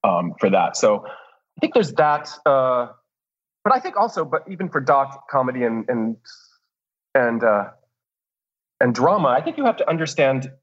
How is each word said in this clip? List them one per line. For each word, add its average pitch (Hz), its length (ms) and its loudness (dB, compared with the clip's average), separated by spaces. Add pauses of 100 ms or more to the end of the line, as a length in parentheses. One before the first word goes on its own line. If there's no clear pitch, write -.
um, 87 360 0
for 107 100 2
that. 92 260 0
So 104 300 2
I - 540 -18
think - 140 -2
there's 180 200 2
that, 151 360 0 (160)
uh, 127 420 2 (760)
but 208 120 2
I - 40 0
think 359 180 -6
also, 202 280 0
but 143 260 -4
even 185 200 -6
for 147 100 -2
doc 135 500 0
comedy 127 340 -2
and, 113 240 -2
and, 113 280 -2 (960)
and, 117 300 0
uh, 104 200 2 (1160)
and 123 140 2
drama, 156 340 2
I 127 140 2
think 311 160 -8
you 285 80 -4
have 226 100 0
to - 120 -4
understand 143 640 -2 (120)